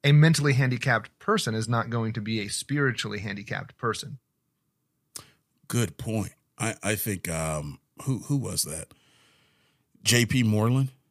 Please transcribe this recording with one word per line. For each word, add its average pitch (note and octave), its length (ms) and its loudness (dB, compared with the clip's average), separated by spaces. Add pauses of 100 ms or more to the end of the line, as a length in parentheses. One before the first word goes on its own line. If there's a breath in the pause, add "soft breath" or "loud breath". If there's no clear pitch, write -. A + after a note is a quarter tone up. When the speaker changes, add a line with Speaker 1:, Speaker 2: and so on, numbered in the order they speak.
Speaker 1:
a C#3+ 100 4
mentally D3 420 8
handicapped B2 640 0
person G3 340 0
is A2 140 -2
not A#2 220 0
going A2+ 240 -2
to A2+ 60 -4
be A2 200 -4
a G2+ 80 -6
spiritually A#2 720 -4
handicapped G2+ 560 -10
person. A2 420 -6 (1500 loud breath)
Speaker 2:
Good A2+ 300 -2
point. A2 340 -4 (260)
I, A2+ 240 -2
I G#2 140 0
think, G2 320 -4
um, D#2 500 -4 (240)
who, C3 180 -2
who C#3+ 180 -2
was G2 260 -4
that? D#2 240 -10 (1120 soft breath)
J A#2 240 4
P B2+ 160 2
Moreland, A#2 480 2 (200)